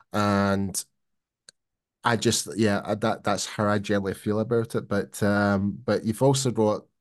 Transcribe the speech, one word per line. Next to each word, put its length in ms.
And 680
I 120
just, 320
yeah, 280
I, 100
that, 280
that's 220
how 220
I 120
generally 340
feel 260
about 360
it. 120
But, 340
um, 640
but 200
you've 160
also 300
got, 340